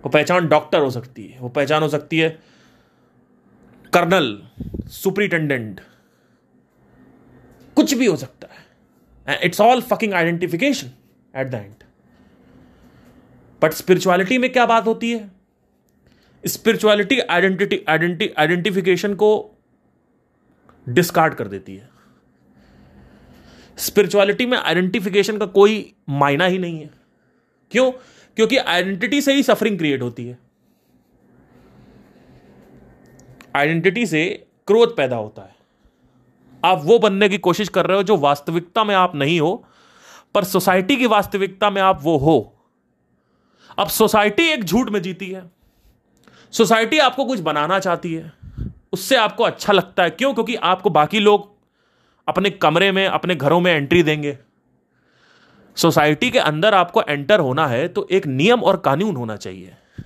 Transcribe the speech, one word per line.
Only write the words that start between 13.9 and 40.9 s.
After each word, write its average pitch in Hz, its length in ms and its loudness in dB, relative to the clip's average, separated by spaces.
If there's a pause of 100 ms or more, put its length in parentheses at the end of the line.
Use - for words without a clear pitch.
में 254 140 -2
क्या 247 140 2
बात 226 200 2
होती 226 260 -2
है? 208 180 -10 (1160)
स्पिरिचुअलिटी 208 720 0
आइडेंटिटी, 175 680 0
आइडेंटि-, 165 500 0
आइडेंटिफिकेशन 180 760 0
को 214 360 0 (1400)
डिस्कार्ड 160 460 2
कर 110 140 -10
देती 95 280 -14
है। 98 140 -20 (1900)
स्पिरिचुअलिटी 202 680 0
में 247 120 -2
आइडेंटिफिकेशन 185 800 -2
का 208 80 -2
कोई 202 480 2 (140)
मायना 143 360 2
ही 185 140 0
नहीं 170 220 -8
है। 147 100 -20 (800)
क्यों? 254 220 2 (440)
क्योंकि 220 200 2
आइडेंटिटी 190 640 -2
से 277 140 2
ही 277 80 2
सफरिंग 214 360 0
क्रिएट 139 240 -2
होती 120 240 -8
है, 123 120 -16 (3250)
आइडेंटिटी 165 500 0
से 160 400 -4 (200)
क्रोध 233 300 4
पैदा 127 200 -2
होता 107 260 -10
है। 95 140 -20 (1080)
आप 175 200 2
वो 226 140 6
बनने 202 300 2
की 190 100 0
कोशिश 180 300 0
कर 175 180 0
रहे 185 100 2
हो 202 60 2
जो 196 140 2
वास्तविकता 170 680 0
में 208 100 0
आप 180 200 2
नहीं 151 260 0
हो, 170 260 -2 (680)
पर 202 100 2
सोसाइटी 190 520 2